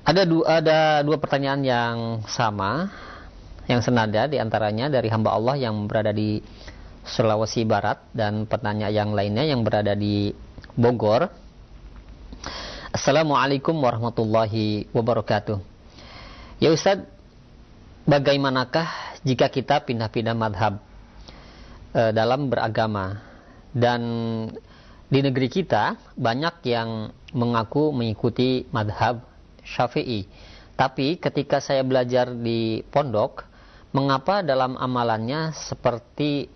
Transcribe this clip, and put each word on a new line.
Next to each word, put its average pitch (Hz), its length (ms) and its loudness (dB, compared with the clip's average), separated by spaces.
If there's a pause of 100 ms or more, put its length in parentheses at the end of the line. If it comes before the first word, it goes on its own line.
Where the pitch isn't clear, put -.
ada 180 260 4
du-, 165 160 4
ada 156 640 6
dua 147 160 2
pertanyaan 139 400 0
yang 120 360 2 (280)
sama, 110 640 0 (800)
yang 123 80 4
senada, 113 480 2
di 139 160 -2
antaranya 110 480 0
dari 123 160 2
hamba 107 320 2
Allah 120 160 2
yang 110 320 -2
berada 107 240 0
di 107 320 0 (640)
Sulawesi 110 560 0
Barat 104 480 -2
dan 107 320 -2
penanya 104 480 -2
yang 107 240 0
lainnya 104 320 0
yang 131 160 0
berada 104 320 0
di 101 400 0 (400)
Bogor. 117 560 2 (1600)
Assalamualaikum 143 880 2
warahmatullahi 113 1120 0
wabarakatuh. 113 720 0 (960)
Ya 151 160 4
Ustadz, 190 320 0 (960)
bagaimanakah 139 880 2 (320)
jika 131 240 2
kita 139 400 0
pindah-pindah 113 480 -2
madhab, 107 480 -2 (1120)
eh, 113 160 4
dalam 120 400 2
beragama? 110 720 -2 (480)
Dan 120 320 2 (1040)
di 139 160 2
negeri 131 240 0
kita 139 480 0 (240)
banyak 131 480 -2
yang 113 480 -2 (160)
mengaku 120 640 0
mengikuti 123 800 0
madhab 113 560 -2 (300)
Syafi'i. 123 640 -4 (500)
Tapi 139 460 0
ketika 143 400 0
saya 135 240 0
belajar 123 480 2
di 113 560 -2
pondok, 131 560 0 (480)
mengapa 139 480 0
dalam 131 340 0
amalannya 123 800 -2
seperti 143 1040 -4